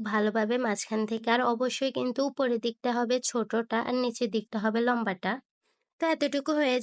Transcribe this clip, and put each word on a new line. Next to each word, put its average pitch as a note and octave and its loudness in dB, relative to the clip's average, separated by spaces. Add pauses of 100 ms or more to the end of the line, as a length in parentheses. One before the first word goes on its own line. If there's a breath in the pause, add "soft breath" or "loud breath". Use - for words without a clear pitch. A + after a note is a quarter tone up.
(100)
ভালোভাবে G#3+ 2 (100)
মাঝখান A3 -2 (100)
থেকে। A3+ -2
আর B3 4 (120)
অবশ্যই B3+ 0
কিন্তু B3+ 0 (100)
উপরের B3 0
দিকটা A#3+ -2
হবে A#3+ 2 (120)
ছোটটা A3+ 0 (100)
আর B3 0 (100)
নিচের A#3+ -2
দিকটা A3 -4
হবে A3 0
লম্বাটা। G#3+ -2 (680)
তো E4 0 (100)
এতটুকু C#4+ 0 (100)
হয়ে B3+ 2